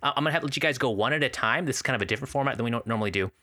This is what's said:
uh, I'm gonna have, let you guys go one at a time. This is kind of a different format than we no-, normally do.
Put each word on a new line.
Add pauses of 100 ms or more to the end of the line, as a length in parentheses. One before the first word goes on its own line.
uh,
I'm
gonna
have,
let
you
guys
go
one
at
a
time.
This
is
kind
of
a
different
format
than
we
no-,
normally
do. (120)